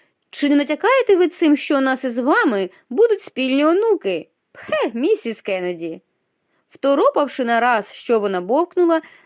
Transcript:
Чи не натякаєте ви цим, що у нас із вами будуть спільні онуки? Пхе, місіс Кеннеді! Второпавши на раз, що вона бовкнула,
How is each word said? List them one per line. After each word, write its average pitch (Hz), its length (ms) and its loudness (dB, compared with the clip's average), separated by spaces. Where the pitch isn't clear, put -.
Чи - 180 -2
не 285 80 4
натякаєте 381 600 2
ви 349 120 4
цим, 302 280 2
що 285 220 -2
у - 20 0
нас 262 240 -2
із 240 140 -6
вами 254 520 0
будуть 427 320 2
спільні 262 420 -2
онуки? 339 640 0
Пхе, 571 420 -4
місіс 240 460 -4
Кеннеді! 180 600 -8
Второпавши 285 760 0
на 233 160 0
раз, 233 320 0
що 233 280 -2
вона 196 200 -4
бовкнула, 320 600 0